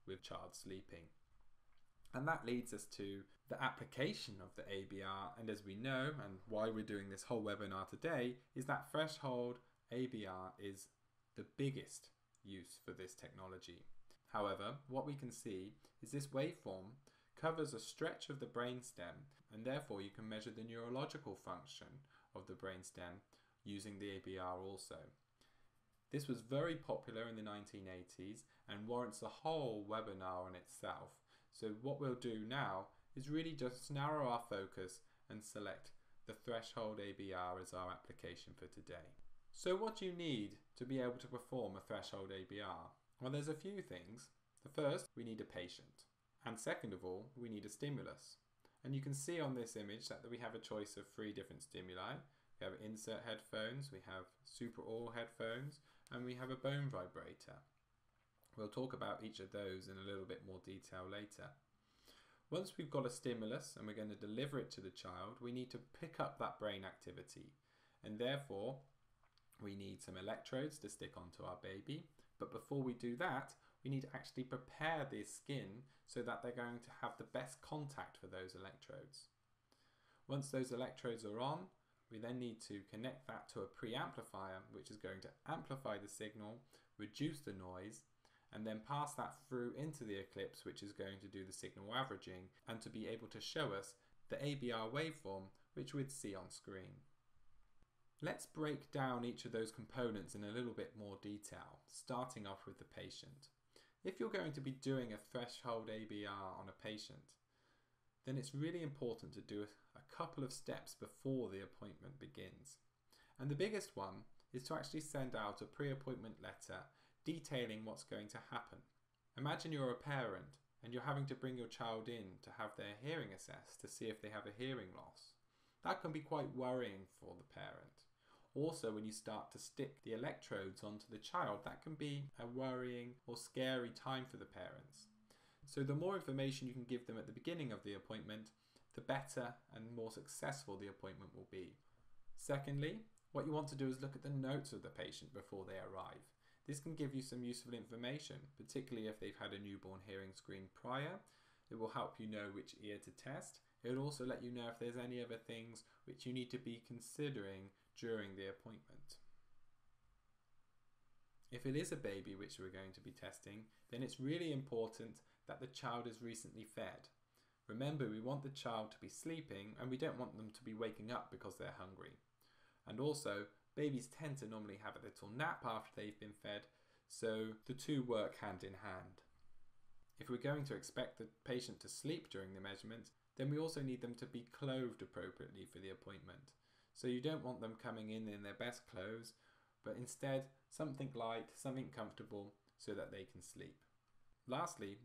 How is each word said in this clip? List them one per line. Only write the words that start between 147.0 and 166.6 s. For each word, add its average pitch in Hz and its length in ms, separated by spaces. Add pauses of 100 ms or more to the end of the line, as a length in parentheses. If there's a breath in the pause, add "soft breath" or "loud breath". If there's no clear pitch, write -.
you 135 60
some 127 200
useful 120 320
information, 120 640 (220)
particularly 120 500
if 107 120
they've 98 200
had 104 140
a 101 100
newborn 95 420
hearing 98 280
screen 95 300 (160)
prior. 143 400 (520 loud breath)
It 113 80
will 110 100
help - 280
you 110 100
know 104 260
which - 300
ear 104 200
to 95 80
test. - 500 (220 soft breath)
It 123 120
will 135 80
also 143 220
let 127 180
you 123 80
know 120 180
if 117 80
there's 120 240
any 123 220
other 113 240
things 113 380 (200 loud breath)
which - 200
you 127 80
need 127 180
to 127 60
be 117 280
considering 107 880 (260 soft breath)
during 107 380
the 95 120
appointment. - 680 (2250)
If 120 140
it 135 100
is 170 160
a 156 60
baby 98 380
which 101 240
we're 92 100
going 95 240
to 95 80
be 95 100
testing, 98 520 (280 soft breath)
then 123 120
it's - 160
really 156 320
important 117 600 (360 soft breath)
that 139 120
the 127 80
child 120 400
is 113 140
recently 117 420